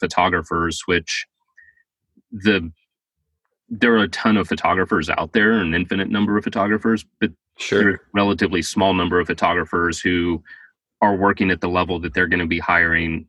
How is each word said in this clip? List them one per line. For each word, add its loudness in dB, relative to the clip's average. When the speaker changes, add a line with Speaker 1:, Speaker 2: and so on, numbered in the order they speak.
Speaker 1:
photographers, -2
which -2
the, 0
there 2
are 4
a 0
ton 2
of 0
photographers 0
out -4
there, 4
an 0
infinite -2
number 0
of 0
photographers, 0
but 0
Speaker 2:
Sure. -2
Speaker 1:
there's 2
a -6
relatively 0
small 0
number 2
of -2
photographers -2
who 0
are 2
working 0
at -4
the -2
level -2
that -6
they're 0
gonna 0
be -2
hiring 0